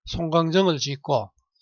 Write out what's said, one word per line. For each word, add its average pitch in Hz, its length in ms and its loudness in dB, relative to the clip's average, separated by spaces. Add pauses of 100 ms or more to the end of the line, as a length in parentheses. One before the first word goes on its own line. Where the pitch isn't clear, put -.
송강정을 165 720 0
짓고, 135 540 -4 (300)